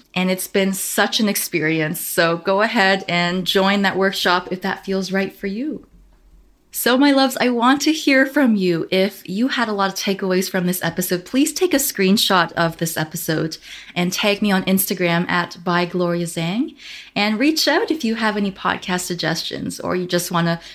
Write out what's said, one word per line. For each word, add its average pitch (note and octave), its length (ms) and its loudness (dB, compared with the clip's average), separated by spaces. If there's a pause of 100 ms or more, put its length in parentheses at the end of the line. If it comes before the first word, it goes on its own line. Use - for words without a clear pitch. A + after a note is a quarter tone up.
(140)
and F#3 160 0
it's F#3 180 -4
been G3 240 2
such - 480 -2
an G#3+ 80 2
experience. D#3+ 720 -2
So E3+ 380 0
go G3 240 0
ahead G3 440 2
and F3 400 -2
join G3 360 2
that F#3+ 140 0
workshop F#3+ 540 0
if F#3 120 -8
that - 220 -4
feels F#3+ 280 -4
right F#3+ 200 -2
for - 140 -10
you. A3 400 -6 (920)
So, B3 220 2
my C#4+ 140 6
loves, C4+ 280 2
I B3 100 2
want B3 320 4
to D#4 100 2
hear C4+ 340 4
from C4+ 300 4
you. F3 340 0
If F#3+ 380 0
you G3+ 180 -2
had B3 220 -2
a G#3+ 40 -2
lot G3 200 0
of F#3+ 40 -10
takeaways F#3+ 540 0
from F3+ 160 0
this - 160 -2
episode, F3 420 -2
please D4+ 280 0
take F4+ 200 0
a C#4+ 40 4
screenshot F#3+ 760 2
of E3 240 0
this E3 180 -4
episode D#3 640 -4 (360)
and F3+ 180 0
tag G3+ 300 0
me G#3 80 2
on F#3+ 140 2
Instagram F3+ 680 0
at F3 320 -2
by F3 220 0
Gloria F3 420 -2
Zhang F3+ 480 -4 (400)
and G#3 240 0
reach D#4 300 2
out E4+ 240 2
if - 100 -6
you A3+ 140 0
have A3 200 0
any G3+ 140 0
podcast F3+ 520 -4
suggestions - 760 -6
or - 160 -4
you F3+ 100 -2
just F3 280 -2
want E3+ 160 0
to E3+ 100 -2 (160)